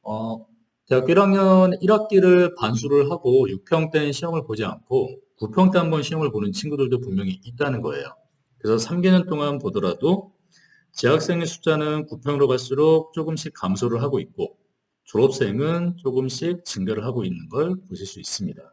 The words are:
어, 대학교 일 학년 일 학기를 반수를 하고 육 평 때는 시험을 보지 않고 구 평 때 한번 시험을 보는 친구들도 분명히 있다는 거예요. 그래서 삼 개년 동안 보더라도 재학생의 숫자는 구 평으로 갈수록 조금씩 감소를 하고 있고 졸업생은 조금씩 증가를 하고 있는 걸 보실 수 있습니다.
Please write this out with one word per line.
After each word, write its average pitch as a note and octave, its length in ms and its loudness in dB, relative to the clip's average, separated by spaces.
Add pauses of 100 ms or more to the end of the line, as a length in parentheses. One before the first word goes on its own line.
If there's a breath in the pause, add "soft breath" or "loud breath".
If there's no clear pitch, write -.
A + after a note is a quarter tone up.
어, A2 460 -8 (400)
대학교 C3 240 2
일 F3+ 80 6
학년 F#3+ 640 6
일 F#3+ 100 4
학기를 F#3 640 4
반수를 C#3 560 0
하고 C3 380 2
육 F#2+ 160 -10
평 D#3+ 260 0
때는 D3 220 0
시험을 E3 320 -6
보지 A2 180 -6
않고 - 560 -4 (160)
구 G#2+ 160 -8
평 F#3 200 4
때 F#3 60 2
한번 D#3+ 240 0
시험을 D3+ 300 -4
보는 G#2 220 -4
친구들도 C3+ 480 -2
분명히 F#2+ 420 -4
있다는 B2+ 380 -4
거예요. C#2+ 340 -8 (440)
그래서 A2 180 0
삼 F3 240 -4
개년 F#3 240 4
동안 D3 340 -2
보더라도 B2 760 -2 (600 soft breath)
재학생의 D#3+ 520 0
숫자는 D3+ 600 -2
구 - 160 -16
평으로 C#3 260 0
갈수록 D3 640 2
조금씩 D#3+ 420 -8
감소를 A2+ 480 -2
하고 C3+ 200 -2
있고 - 360 -12 (460)
졸업생은 C3+ 960 0
조금씩 C3 640 -4
증가를 G#2 400 -6
하고 A#2+ 220 -4
있는 E2 240 -8
걸 D#3+ 260 -2 (140)
보실 F#2+ 180 -12
수 - 140 -18
있습니다. - 400 -10 (120)